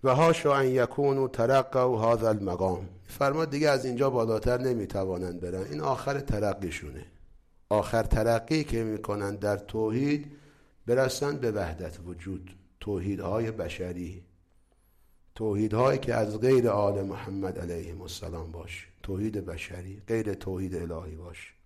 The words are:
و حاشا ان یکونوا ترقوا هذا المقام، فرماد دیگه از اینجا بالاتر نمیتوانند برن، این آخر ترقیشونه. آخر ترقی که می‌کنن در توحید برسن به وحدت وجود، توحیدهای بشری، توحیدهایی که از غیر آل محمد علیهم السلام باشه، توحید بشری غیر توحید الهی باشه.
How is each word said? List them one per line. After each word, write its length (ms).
و 100
حاشا 400
ان 120
یکونوا 600
ترقوا 840
هذا 160
المقام، 600
فرماد 440
دیگه 180
از 160
اینجا 260
بالاتر 500
نمیتوانند 800
برن، 300
این 100
آخر 400
ترقیشونه. 840
آخر 340
ترقی 600
که 200
می‌کنن 520
در 200
توحید 800
برسن 500
به 160
وحدت 540
وجود، 440
توحیدهای 680
بشری، 760
توحیدهایی 640
که 160
از 260
غیر 280
آل 340
محمد 560
علیهم 440
السلام 500
باشه، 340
توحید 440
بشری 600
غیر 280
توحید 580
الهی 240
باشه. 340